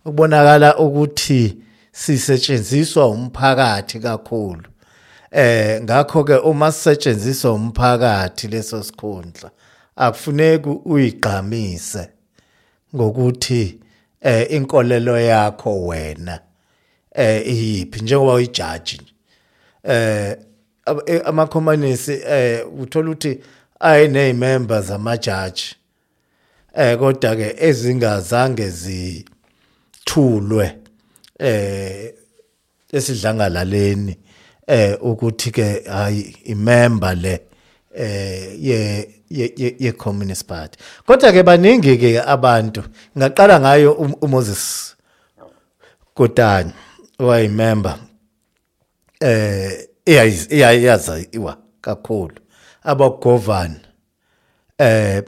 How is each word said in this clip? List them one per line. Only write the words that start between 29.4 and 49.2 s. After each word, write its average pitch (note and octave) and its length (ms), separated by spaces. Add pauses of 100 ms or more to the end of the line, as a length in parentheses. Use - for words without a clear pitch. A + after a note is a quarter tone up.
eh, G2+ 760 (800)
esidlangalaleni, G2+ 1300 (480)
eh, G#2 360
ukuthi-ke, A2+ 840
hayi, G2+ 560
i-member A2 720
le, F2+ 240 (540)
eh, G2 680
ye-, G#2+ 500 (160)
ye-, B2+ 260
ye-, B2 220
ye-Communist G2+ 680
Party. D#2+ 320 (280)
Kodwa-ke F#3 360
baningi-ke D#3 800
abantu, A#2+ 600 (360)
ngaqala D#3 420
ngayo D3 320
u-, D3+ 280
uMoses B2+ 760 (1160)
Kotane, G#2 580 (460)
owayi-member, A2 800 (1200)